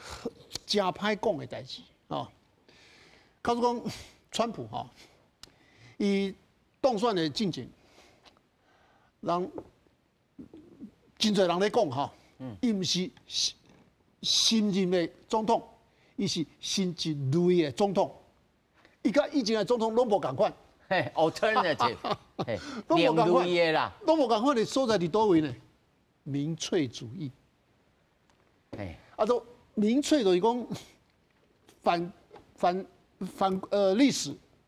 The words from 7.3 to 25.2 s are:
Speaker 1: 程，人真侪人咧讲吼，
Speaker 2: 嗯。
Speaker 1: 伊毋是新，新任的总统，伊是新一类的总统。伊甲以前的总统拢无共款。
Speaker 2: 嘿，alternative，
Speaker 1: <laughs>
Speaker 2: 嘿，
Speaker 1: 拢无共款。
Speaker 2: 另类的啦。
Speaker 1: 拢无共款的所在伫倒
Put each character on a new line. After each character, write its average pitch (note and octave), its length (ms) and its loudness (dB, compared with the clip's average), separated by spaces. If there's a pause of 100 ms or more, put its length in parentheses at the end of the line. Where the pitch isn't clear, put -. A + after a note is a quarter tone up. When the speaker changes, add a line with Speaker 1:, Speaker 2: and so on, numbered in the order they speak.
Speaker 1:
程， - 120 -12 (1600)
人 F3+ 320 -2 (1600)
真 G#3+ 160 0
侪 F#3+ 140 4
人 F3 140 2
咧 G3+ 100 2
讲 G#3+ 180 2
吼， C3 220 -4 (280)
Speaker 2:
嗯。 C4 220 -12
Speaker 1:
伊 A#3+ 120 2
毋 G3 100 -2
是 F3 260 -2 (200)
新， - 260 -4 (680)
新 G#3+ 500 2
任 F3+ 180 0
的 F3 180 2 (200)
总 A3 180 0
统， A3+ 160 2 (540)
伊 G3+ 100 0
是 D#3+ 180 -2 (160)
新 F3+ 380 -2
一 D#3+ 160 -4
类 E3+ 500 2
的 C#3+ 80 -4
总 G3+ 220 0
统。 F#3 200 0 (880)
伊 C4+ 100 0
甲 C#4+ 160 4
以 C#4 140 0
前 A3 140 0
的 G#3 80 0
总 A#3+ 140 2
统 A3 160 0
拢 A#3+ 120 4
无 G3+ 120 4
共 C3+ 160 -4
款。 F#3+ 180 0 (360)
Speaker 2:
嘿， F3+ 260 0
alternative， G#3 840 0 (260)
Speaker 1:
<laughs> - 240 -10
Speaker 2:
嘿， A2 120 -4 (300)
Speaker 1:
拢 - 120 4
无 - 140 4
共 G#3+ 180 4
款。 B3 140 4
Speaker 2:
另 F3+ 80 0
类 E3+ 120 4
的 D#3+ 60 2
啦。 C3+ 200 0 (140)
Speaker 1:
拢 D#4+ 120 4
无 C4 100 2
共 G#3+ 140 2
款 C#4 120 2
的 A3 100 2
所 C4+ 220 0
在 A3 120 2
伫 E3+ 120 -2
倒 G#3+ 160 2